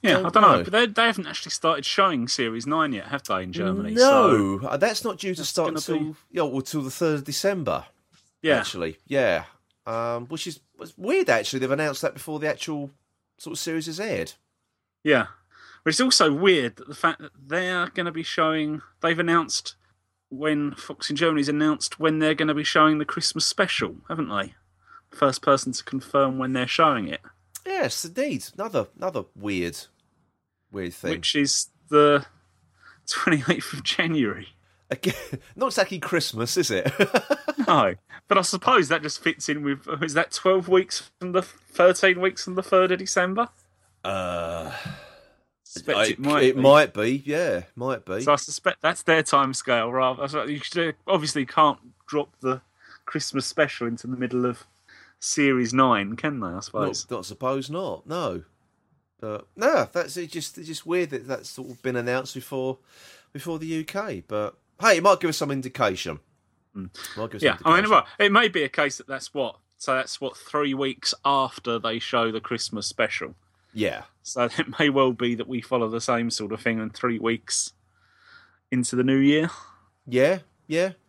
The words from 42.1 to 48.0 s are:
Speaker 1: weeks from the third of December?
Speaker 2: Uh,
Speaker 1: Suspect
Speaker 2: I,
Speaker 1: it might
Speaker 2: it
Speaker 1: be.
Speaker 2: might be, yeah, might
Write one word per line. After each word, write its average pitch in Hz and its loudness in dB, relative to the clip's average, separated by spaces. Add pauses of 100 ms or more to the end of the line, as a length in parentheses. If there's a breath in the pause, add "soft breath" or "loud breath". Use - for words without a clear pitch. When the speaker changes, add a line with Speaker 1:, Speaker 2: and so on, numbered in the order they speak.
Speaker 1:
weeks 185 -2
from 185 -6
the 190 -2
third 185 4
of 180 0
December? 190 -2 (520)
Speaker 2:
Uh, 87 -6 (920 loud breath)
Speaker 1:
Suspect - -4
Speaker 2:
I, 110 4
Speaker 1:
it - -2
might 143 2
Speaker 2:
it 131 6
Speaker 1:
be. 135 0
Speaker 2:
might 139 8
be, 120 0
yeah, 143 -2 (140)
might 123 -6